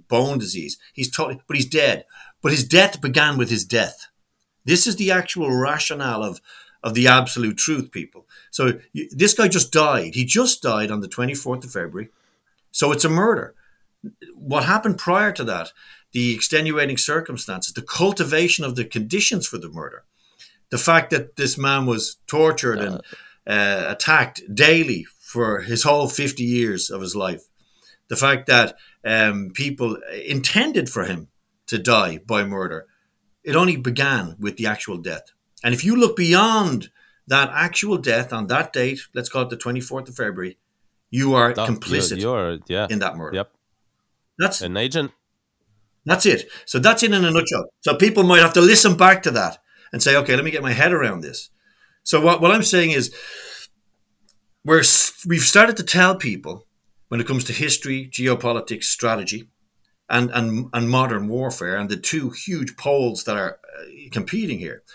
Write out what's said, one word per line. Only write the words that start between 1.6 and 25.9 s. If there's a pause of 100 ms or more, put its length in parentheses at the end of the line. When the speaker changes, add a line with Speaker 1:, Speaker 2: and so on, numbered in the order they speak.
Speaker 1:
dead." (380)
But
his
death
began
with
his
death. (580)
This
is
the
actual
rationale
of (440)
of
the
absolute
truth,
people. (240)
So (320)
y-,
this
guy
just
died.
He
just
died
on
the
twenty-fourth
of
February. (600)
So
it's
a
murder. (800)
What
happened
prior
to
that, (400)
the
extenuating
circumstances,
the
cultivation
of
the
conditions
for
the (100)
murder, (680)
the
fact
that
this
man
was
tortured
and,
Speaker 2:
Uh. (460)
Speaker 1:
uh, (100)
attacked (260)
daily (260)
for
his
whole